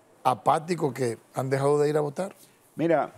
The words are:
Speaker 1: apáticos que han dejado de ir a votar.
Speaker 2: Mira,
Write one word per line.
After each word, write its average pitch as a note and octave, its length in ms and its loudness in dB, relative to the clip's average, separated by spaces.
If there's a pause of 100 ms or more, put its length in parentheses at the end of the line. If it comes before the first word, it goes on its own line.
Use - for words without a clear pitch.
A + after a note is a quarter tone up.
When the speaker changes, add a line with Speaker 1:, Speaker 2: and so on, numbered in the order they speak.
(220)
Speaker 1:
apáticos D3+ 720 0
que A#2+ 240 -4 (160)
han C3 160 -4
dejado C#3+ 300 2
de D3 80 2
ir D3+ 80 0
a D3+ 40 2
votar. D3+ 320 -6 (440)
Speaker 2:
Mira, D3+ 420 0